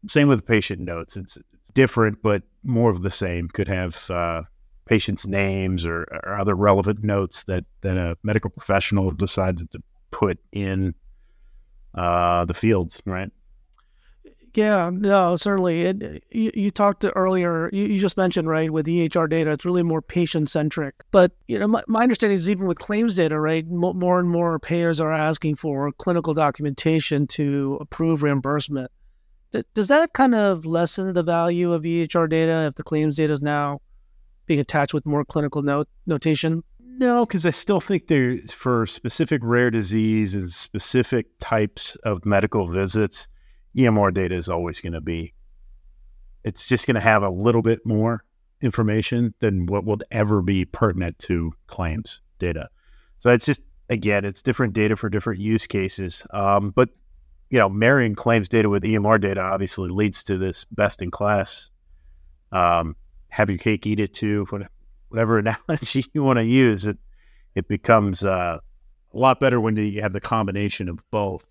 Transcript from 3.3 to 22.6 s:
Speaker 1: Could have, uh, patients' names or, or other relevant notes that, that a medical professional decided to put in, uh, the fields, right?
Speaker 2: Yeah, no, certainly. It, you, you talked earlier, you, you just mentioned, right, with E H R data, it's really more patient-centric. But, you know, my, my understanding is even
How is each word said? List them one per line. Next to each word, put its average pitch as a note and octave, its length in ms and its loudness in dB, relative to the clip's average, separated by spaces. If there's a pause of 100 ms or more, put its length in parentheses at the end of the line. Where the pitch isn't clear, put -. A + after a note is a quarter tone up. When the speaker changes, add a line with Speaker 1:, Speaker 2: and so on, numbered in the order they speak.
Speaker 1:
Could F#2 200 -4
have, F#2 420 -6
uh, E2+ 320 -4 (420)
patients' G#2 420 0
names F#2+ 600 -2
or, E2+ 160 -4 (220)
or F#2+ 100 -8
other G2+ 200 0
relevant G2+ 500 2
notes G2+ 400 -2
that, F2+ 200 -4 (180)
that F#2 140 -2
a E2+ 280 -4
medical G#2 260 0
professional G2 600 0
decided F#2 580 -4
to - 120 -16 (280)
put F#2 280 -2 (120)
in, F#2+ 440 -2 (1000)
uh, F2 500 2
the F2 100 -4
fields, G2 520 0
right? F#2+ 240 -8 (1200)
Speaker 2:
Yeah, G#3 380 2
no, F#3+ 440 2
certainly. F3+ 460 0
It, F3+ 480 -4
you, A3+ 220 -2
you G3+ 180 0
talked G3+ 440 2
earlier, F3+ 580 0
you, G3+ 140 -2
you G3+ 120 0
just F#3+ 200 0
mentioned, F3+ 300 0
right, D#3+ 220 0
with D#3 160 -2
E E3+ 140 2
H E3 160 0
R D#3+ 100 2
data, D#3 260 2
it's D3 120 -4
really F3+ 180 2
more D#3+ 200 0
patient-centric. D#3 920 -2 (160)
But, F3+ 220 6 (140)
you D#3 120 -2
know, G3+ 100 0
my, G#3+ 180 0
my A3 160 2
understanding A3+ 340 2
is F3 140 0
even G3 160 0